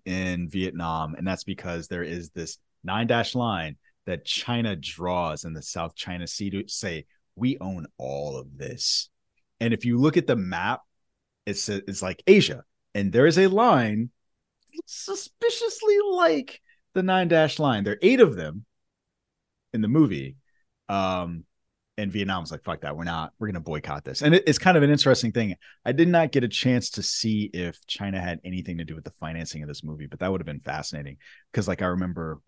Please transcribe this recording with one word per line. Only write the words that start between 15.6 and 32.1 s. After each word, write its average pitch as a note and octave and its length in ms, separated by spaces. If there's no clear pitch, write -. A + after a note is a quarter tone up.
like E4 500
the F#3+ 100
nine F#3 240
dash D#3+ 320
line. A#2+ 240
There G2+ 100
are - 80
eight B3 200
of C#3 140
them E2 300
in A2 80
the G#2+ 60
movie. F2+ 500
Um, F#2 560
and G2+ 160
Vietnam's F#2+ 360
like, D#2+ 140
"Fuck E2 180
that, D2 140
we're D#2+ 80
not, E2 340
we're A2 100
gonna F#2 120
boycott D2+ 460
this." C2+ 160
And D3+ 120
it, F#3+ 140
it's D3 100
kind F3+ 200
of C#3+ 60
an C#3+ 60
interesting C3+ 440
thing. G#2+ 220
I - 60
did E3 160
not E3 240
get B2 140
a - 20
chance B2 440
to G2+ 120
see G#2+ 500
if F2 340
China F#2+ 340
had F2 240
anything F2+ 320
to E2 80
do D#2+ 100
with D#2 80
the - 80
financing D#2+ 500
of D2 60
this C#2+ 160
movie, D2+ 240
but C#2+ 140
that F#2 100
would F#2 80
have D2+ 60
been D2 160
fascinating. C#2+ 560
'Cause, G2 140
like, F#2+ 140
I F#2 60
remember E2+ 600